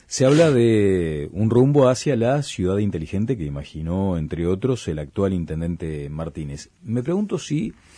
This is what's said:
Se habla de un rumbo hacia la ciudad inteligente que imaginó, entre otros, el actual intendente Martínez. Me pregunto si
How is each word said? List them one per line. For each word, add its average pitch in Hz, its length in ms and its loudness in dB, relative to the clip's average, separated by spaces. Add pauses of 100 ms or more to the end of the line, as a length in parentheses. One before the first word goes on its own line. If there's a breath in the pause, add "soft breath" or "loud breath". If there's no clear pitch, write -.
Se - 180 -2
habla 156 260 6
de 98 800 2
un 104 180 0
rumbo 131 400 6
hacia 127 260 0
la 127 260 2
ciudad 95 360 -2
inteligente 101 580 -2
que 85 80 -6
imaginó, 80 720 -4
entre 80 300 -4
otros, 98 420 -2
el 80 100 -4
actual 95 360 -2
intendente 80 760 -4
Martínez. 76 600 -10 (120)
Me 120 200 -4
pregunto 185 360 -4
si - 360 -6 (240 loud breath)